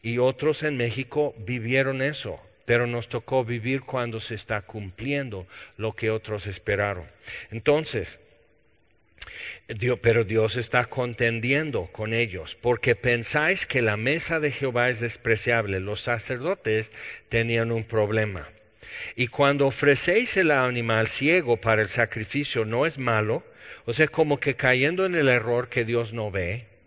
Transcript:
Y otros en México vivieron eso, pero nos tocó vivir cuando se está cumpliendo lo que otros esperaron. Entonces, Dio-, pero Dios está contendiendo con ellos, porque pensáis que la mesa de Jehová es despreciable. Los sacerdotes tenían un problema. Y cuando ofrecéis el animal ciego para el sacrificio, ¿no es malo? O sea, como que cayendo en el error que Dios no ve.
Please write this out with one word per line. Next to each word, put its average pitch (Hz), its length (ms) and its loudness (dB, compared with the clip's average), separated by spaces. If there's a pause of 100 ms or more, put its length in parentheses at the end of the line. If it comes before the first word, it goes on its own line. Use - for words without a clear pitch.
Y 117 180 -4
otros 135 440 0
en 151 140 -2
México 127 600 -2
vivieron 127 600 -2
eso, 131 400 -6 (240)
pero 120 220 4
nos 120 220 -4
tocó 127 360 0
vivir 120 360 -2
cuando 120 400 -6
se 110 160 -10
está 104 260 -4
cumpliendo 110 880 -8 (280)
lo 107 180 -6
que 110 160 -2
otros 107 360 -4
esperaron. 101 600 -2 (440)
Entonces, 139 720 -2 (1500)
Dio-, 113 320 -2
pero 117 220 6
Dios 110 340 2
está 123 280 2
contendiendo 120 1000 -2
con 110 280 -6
ellos, 92 460 -4
porque 120 340 2
pensáis 151 720 0
que 131 160 0
la 107 140 2
mesa 151 420 -2
de 151 140 0
Jehová 123 380 0
es 113 100 -4
despreciable. 113 800 0
Los 101 220 -6
sacerdotes 120 880 -2 (360)
tenían 117 440 0
un 113 100 -2
problema. 107 680 0 (680)
Y 123 100 0
cuando 143 400 4
ofrecéis 143 680 4
el 175 160 4
animal 120 560 2
ciego 143 480 2
para 110 260 4
el 104 60 0
sacrificio, 117 760 -2
¿no 117 220 0
es 156 120 -6
malo? 117 440 2 (420)
O 120 80 -4
sea, 151 140 4
como 147 320 2
que 139 160 0
cayendo 139 520 4
en 180 100 0
el 147 120 4
error 120 400 2
que 123 160 0
Dios 117 280 -2
no 110 180 -4
ve. 98 360 -4 (200)